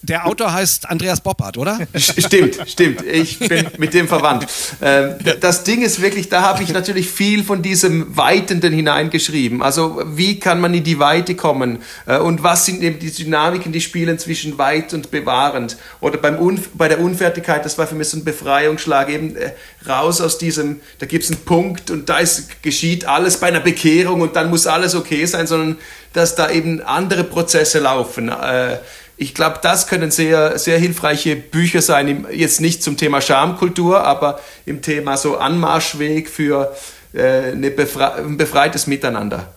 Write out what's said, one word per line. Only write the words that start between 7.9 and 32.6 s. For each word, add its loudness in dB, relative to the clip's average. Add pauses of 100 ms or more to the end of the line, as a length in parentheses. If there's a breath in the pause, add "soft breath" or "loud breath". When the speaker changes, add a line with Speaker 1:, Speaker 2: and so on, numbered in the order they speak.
Speaker 2:
Weitenden 2
hineingeschrieben. 0
Also 0
wie -2
kann 2
man 2
in 0
die 0
Weite 2
kommen? 0 (260 loud breath)
Äh, 2
und 0
was 2
sind -4
eben -2
die -8
Dynamiken, -2
die -2
spielen -2
zwischen -6
weit 0
und -8
bewahrend? -2 (240 loud breath)
Oder -2
beim 2
Unf-, 0
bei 2
der 2
Unfertigkeit, 0
das -6
war 0
für -10
mich -4
so -6
ein -6
Befreiungsschlag, 0
eben, -4
äh, -6 (380 loud breath)
raus 0
aus -2
diesem, -4 (200 loud breath)
da -8
gibt's -2
einen -4
Punkt 0
und -6
da 0
ist, -4
geschieht -2
alles 2
bei 2
einer 2
Bekehrung 2
und 0
dann 0
muss 2
alles 0
okay -2
sein, -2
sondern -2 (380 loud breath)
dass 2
da 0
eben 0
andere -2
Prozesse 2
laufen. -2
Äh, -2 (420 loud breath)
ich -6
glaub, -2
das 2
können 0
sehr, 2
sehr 2
hilfreiche 0
Bücher 0
sein, 4
im, -2
jetzt 0